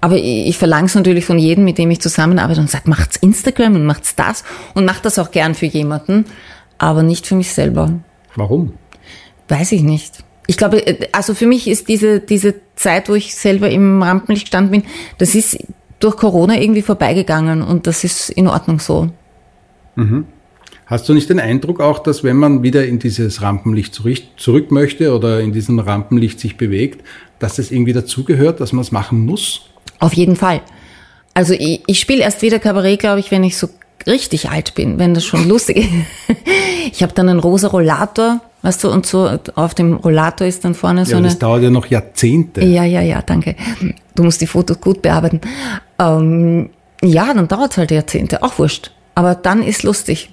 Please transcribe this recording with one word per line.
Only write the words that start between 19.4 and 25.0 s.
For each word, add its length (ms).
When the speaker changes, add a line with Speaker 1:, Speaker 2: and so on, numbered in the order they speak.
Speaker 2:
Mhm. 300
Hast 240
du 60
nicht 160
den 100
Eindruck 400
auch, 200
dass 240
wenn 120
man 260
wieder 220
in 140
dieses 420
Rampenlicht 540
zurück, 240
zurück 340
möchte 440